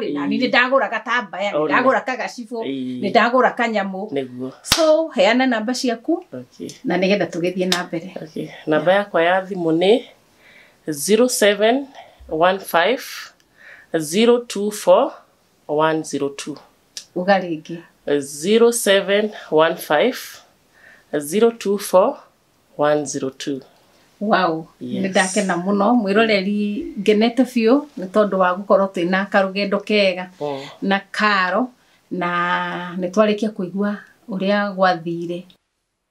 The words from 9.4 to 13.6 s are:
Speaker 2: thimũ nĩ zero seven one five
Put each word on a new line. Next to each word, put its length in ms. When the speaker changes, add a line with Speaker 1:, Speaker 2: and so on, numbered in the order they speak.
Speaker 2:
thimũ 380
nĩ 240
zero 400
seven 580
one 300
five 440